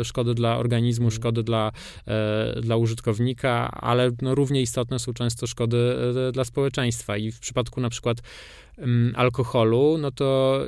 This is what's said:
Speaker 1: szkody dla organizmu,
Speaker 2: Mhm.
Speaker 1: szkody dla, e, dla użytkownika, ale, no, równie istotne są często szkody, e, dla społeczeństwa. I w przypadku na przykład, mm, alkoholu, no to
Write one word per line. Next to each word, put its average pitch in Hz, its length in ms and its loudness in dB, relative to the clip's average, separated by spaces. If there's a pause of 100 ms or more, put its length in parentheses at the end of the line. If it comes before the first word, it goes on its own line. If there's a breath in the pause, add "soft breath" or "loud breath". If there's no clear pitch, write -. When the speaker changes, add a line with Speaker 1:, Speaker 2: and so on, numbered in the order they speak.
Speaker 1:
szkody 120 300 -2
dla 117 220 0
organizmu, 120 480 2
Speaker 2:
Mhm. 113 160 0
Speaker 1:
szkody 117 220 0
dla, 110 300 0 (340 loud breath)
e, 110 540 -2
dla 113 160 0
użytkownika, 120 960 0
ale, 123 400 2 (120)
no, 131 120 0
równie 135 280 2
istotne 123 360 -2
są 120 140 -6
często 120 340 -2
szkody, 120 500 2 (320)
e, 127 40 -2
dla 127 120 0
społeczeństwa. 123 720 -2
I 110 160 -4
w - 80 -16
przypadku - 400 -4
na 123 80 0
przykład, 117 300 -2 (600 loud breath)
mm, 123 380 2
alkoholu, 123 840 4
no 143 120 -2
to 135 580 2